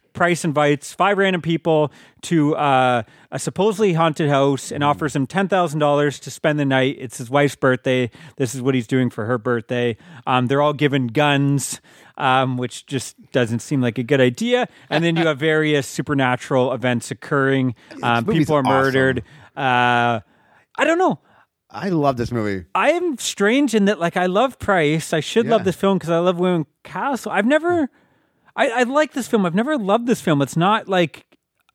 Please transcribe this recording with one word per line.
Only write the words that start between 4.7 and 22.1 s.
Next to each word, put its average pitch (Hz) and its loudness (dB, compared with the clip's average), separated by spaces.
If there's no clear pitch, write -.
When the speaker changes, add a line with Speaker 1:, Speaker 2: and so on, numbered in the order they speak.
Speaker 1:
and 143 -4
Speaker 2:
Mm. 143 2
Speaker 1:
offers 147 -2
them 139 -2
ten 190 -2
thousand 170 0
dollars 147 0
to - -16
spend 151 -2
the 143 0
night. 135 2
It's 123 -12
his 117 -12
wife's 143 2
birthday. 127 0
This 127 -4
is 131 -8
what 131 0
he's 120 -2
doing 127 0
for 110 -8
her 120 -2
birthday. 120 -4
Um, 127 2
they're 139 2
all 147 2
given 135 0
guns, 139 0
um, 131 0
which - -8
just - -8
doesn't 117 0
seem 139 -2
like 120 -2
a 127 -4
good 131 2
idea. 226 2
And 156 0
then 165 2
you 165 2
have 147 0
various 156 2
<laughs> - -10
supernatural 131 0
events 123 -2
occurring. 135 -2
Speaker 2:
This - -12
Speaker 1:
Um, 117 0
Speaker 2:
movie's 160 2
Speaker 1:
people 151 2
are - 4
Speaker 2:
awesome. 131 0
Speaker 1:
murdered. 135 2
Uh, 120 2
I 254 0
don't 330 2
know. 311 0
Speaker 2:
I 165 -8
love 143 2